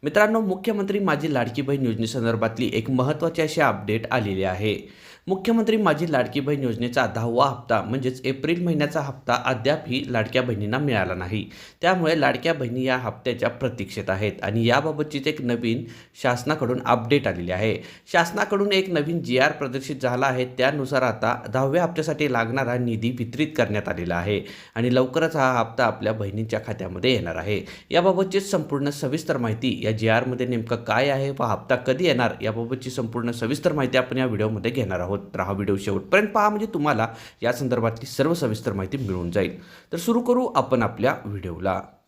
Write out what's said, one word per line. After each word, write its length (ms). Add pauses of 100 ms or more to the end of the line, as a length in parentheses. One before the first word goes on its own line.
मित्रांनो, 380
मुख्यमंत्री 580
माझी 360
लाडकी 280
बहीण 240
योजनेसंदर्भातली 880
एक 160
महत्त्वाची 520
अशी 180
अपडेट 520
आलेली 300
आहे. 640 (220)
मुख्यमंत्री 480
माझी 360
लाडकी 280
बहीण 220
योजनेचा 440
दहावा 400
हप्ता 360
म्हणजेच 420
एप्रिल 400
महिन्याचा 360
हप्ता 440
अद्यापही 640
लाडक्या 360
बहिणींना 360
मिळाला 360
नाही. 360 (320)
त्यामुळे 380
लाडक्या 340
बहिणी 300
या 120
हप्त्याच्या 540
प्रतीक्षेत 600
आहेत 220 (100)
आणि 240
याबाबतचीच 600
एक 160
नवीन 420 (380)
शासनाकडून 640
अपडेट 400
आलेली 240
आहे. 280 (340)
शासनाकडून 600
एक 180
नवीन 320
जीआर 300
प्रदर्शित 500
झाला 240
आहे. 180
त्यानुसार 580
आता 400 (100)
दहाव्या 300
हप्त्यासाठी 500
लागणारा 460
निधी 320
वितरित 460
करण्यात 320
आलेला 260
आहे 260 (340)
आणि 200
लवकरच 420
हा 160
हप्ता 320
आपल्या 280
बहिणींच्या 540
खात्यामध्ये 460
येणार 240
आहे. 240 (300)
याबाबतची 500
संपूर्ण 500
सविस्तर 460
माहिती, 480
या 80
जीआरमध्ये 540
नेमकं 300
काय 320
आहे 220
व 120
हप्ता 340
कधी 300
येणार, 240 (120)
याबाबतची 480
संपूर्ण 400
सविस्तर 420
माहिती 260
आपण 200
या 80
व्हिडिओमध्ये 440
घेणार 300
आहोत. 160
तर 240
हा 120
व्हिडिओ 240
शेवटपर्यंत 520
पहा, 200
म्हणजे 180
तुम्हाला 420 (340)
या 100
संदर्भातली 540
सर्व 280
सविस्तर 380
माहिती 240
मिळून 340
जाईल. 320
तर 340
सुरू 240
करू 260
आपण 360
आपल्या 320 (100)
व्हिडिओला. 560 (280)